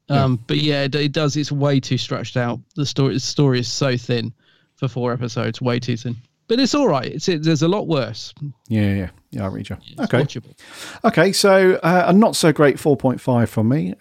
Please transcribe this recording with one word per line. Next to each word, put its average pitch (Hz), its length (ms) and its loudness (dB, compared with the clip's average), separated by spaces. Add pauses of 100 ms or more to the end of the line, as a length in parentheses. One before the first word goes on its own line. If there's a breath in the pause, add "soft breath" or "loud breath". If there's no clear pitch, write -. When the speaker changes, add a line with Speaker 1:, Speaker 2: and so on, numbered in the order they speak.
(100)
Speaker 1:
Yeah. 139 140 2
Speaker 2:
Um, 127 220 0
but 151 120 -2
yeah, 147 240 0
it, 139 120 -2
it 147 180 -2
does. 151 220 0
It's 147 160 -4
way 143 300 2
too 127 160 -2
stretched 117 400 -8
out. 120 240 -2 (160)
The 143 80 -2
story, 135 300 0
the 131 60 -2
story 135 400 0
is 113 80 -6
so 131 280 -2
thin 117 380 -4 (420)
for 139 100 -4
four 120 280 -4
episodes, 117 480 -6
way 123 180 0
too 120 160 -4
thin. 117 180 -8 (320)
But 233 140 0
it's 269 140 2
all 285 120 2
right. 147 200 0
It's, - 200 -8
it, 160 160 0
there's 156 200 2
a 165 60 2
lot 208 200 -2
worse. 120 460 -4 (340)
Speaker 1:
Yeah, 104 260 2
yeah, 101 160 -4 (200)
yeah. - 140 -8
I - 40 -4
read 104 220 -10
you. 95 80 -10 (140)
Speaker 2:
It's - 100 -14
Speaker 1:
Okay. 131 200 0
Speaker 2:
watchable. - 300 -8 (540 loud breath)
Speaker 1:
Okay, 170 260 4
so, 190 500 6
uh, 180 260 4
a 175 40 4
not 196 240 6
so 160 160 4
great 143 260 4
four 139 200 2
point 127 200 0
five 120 300 2
from 113 220 0
me, 170 300 -2